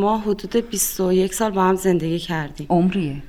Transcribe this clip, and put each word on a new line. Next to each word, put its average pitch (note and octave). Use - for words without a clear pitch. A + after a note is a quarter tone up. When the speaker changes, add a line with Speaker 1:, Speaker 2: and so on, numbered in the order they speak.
Speaker 1:
ما G#3+
حدود G#3
بیست A3+
و F#3
یک F#3
سال A3
با F#3+
هم F#3+
زندگی F3
کردیم. D#3
Speaker 2:
عمریه؟ F3